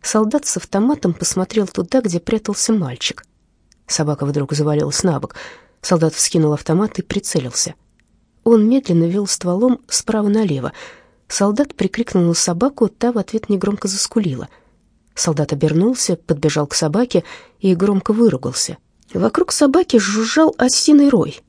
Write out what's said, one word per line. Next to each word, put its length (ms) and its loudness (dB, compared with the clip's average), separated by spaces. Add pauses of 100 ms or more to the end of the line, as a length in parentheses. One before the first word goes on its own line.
Солдат 440 0
с 100 -4
автоматом 580 0
посмотрел 540 -2
туда, 340 -2
где 200 -2
прятался 500 -4
мальчик. 540 -4 (640)
Собака 380 -2
вдруг 280 -2
завалилась 500 0
на 160 0
бок. 160 -10 (460)
Солдат 320 0
вскинул 400 0
автомат 460 -2
и 20 -8
прицелился. 760 -6 (680)
Он 240 6
медленно 380 2
вел 220 -2
стволом 640 0
справа 400 -2
налево. 420 0 (560)
Солдат 480 0
прикрикнул 480 0
на 100 4
собаку, 540 0
та 240 -2
в 60 -2
ответ 320 -6
негромко 400 -2
заскулила. 580 -4 (640)
Солдат 380 -2
обернулся, 640 0
подбежал 520 -2
к 60 -10
собаке 520 0 (340)
и 160 2
громко 380 0
выругался. 640 0 (360)
Вокруг 380 0
собаки 460 2
жужжал 600 2
осиный 520 4
рой. 400 0